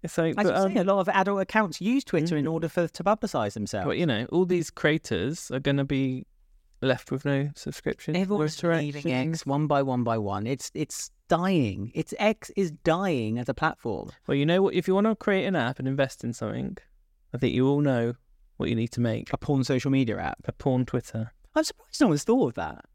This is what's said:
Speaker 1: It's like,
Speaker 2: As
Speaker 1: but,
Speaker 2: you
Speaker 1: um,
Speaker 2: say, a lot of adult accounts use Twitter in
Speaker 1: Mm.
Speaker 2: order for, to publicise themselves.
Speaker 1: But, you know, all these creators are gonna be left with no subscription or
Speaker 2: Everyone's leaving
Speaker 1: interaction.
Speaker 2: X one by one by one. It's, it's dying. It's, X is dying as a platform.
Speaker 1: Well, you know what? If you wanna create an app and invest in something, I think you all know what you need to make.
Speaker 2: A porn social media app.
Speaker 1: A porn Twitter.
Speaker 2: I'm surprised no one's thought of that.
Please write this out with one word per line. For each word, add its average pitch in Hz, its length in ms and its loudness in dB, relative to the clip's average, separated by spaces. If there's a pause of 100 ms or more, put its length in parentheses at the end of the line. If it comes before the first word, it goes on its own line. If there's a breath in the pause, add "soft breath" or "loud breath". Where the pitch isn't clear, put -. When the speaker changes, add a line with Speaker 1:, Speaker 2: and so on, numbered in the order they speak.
Speaker 1:
It's - 160 -6
like, 165 200 2
Speaker 2:
As 208 80 4
Speaker 1:
but, 175 100 4
Speaker 2:
you 190 60 4
Speaker 1:
um, 190 120 0
Speaker 2:
say, 226 60 4
a 175 40 4
lot 196 160 4
of 180 100 0
adult 196 320 2
accounts 208 380 0
use 247 240 2
Twitter 160 320 2
in 147 100 2
Speaker 1:
Mm. 160 60 0
Speaker 2:
order 165 160 -2
for, 170 200 0
to - 160 -10
publicise 175 500 0
themselves. 104 320 -4
Speaker 1:
But, 104 120 0
you 170 80 2
know, 120 260 0
all 180 140 4
these 175 240 0
creators 147 800 -2
are 131 100 -4
gonna 139 240 2
be 135 420 -2 (560)
left 131 300 0
with 131 120 -6
no 143 300 0
subscription - 600 -6
or 175 40 0
Speaker 2:
Everyone's 185 420 -2
leaving 151 400 0
Speaker 1:
interaction. 135 300 0
Speaker 2:
X 160 140 -6
one 143 200 0
by 143 160 2
one 127 220 0
by 113 140 0
one. 101 280 -4
It's, 131 280 -6
it's - 360 -8 (180)
dying. 165 680 0
It's, - 240 -6
X 214 380 0
is 190 140 0 (140)
dying 156 540 0
as 123 100 -6
a 131 60 -2
platform. 123 560 -4 (160)
Speaker 1:
Well, 139 100 0
you 143 100 2
know 180 160 4
what? 196 120 2
If 175 140 0
you 190 60 4
wanna 214 220 4
create 196 300 0
an 190 100 0
app 127 220 0
and 131 100 -4
invest 135 360 0
in 117 80 -4
something, 120 440 -6 (580)
I 123 40 -4
think 123 160 2
you 127 140 4
all 143 120 4
know 123 340 2 (420)
what - 120 -2
you 120 60 0
need 113 180 0
to - 80 -4
make. 117 320 0
Speaker 2:
A - 40 -4
porn 139 280 0
social 135 260 0
media 123 280 2
app. 90 280 -6
Speaker 1:
A - 60 -6
porn 127 340 0
Twitter. 113 460 -6 (220)
Speaker 2:
I'm 311 100 2
surprised - 360 -6
no 277 80 6
one's - 160 2
thought 226 240 4
of 113 60 -6
that. 80 300 -8 (100)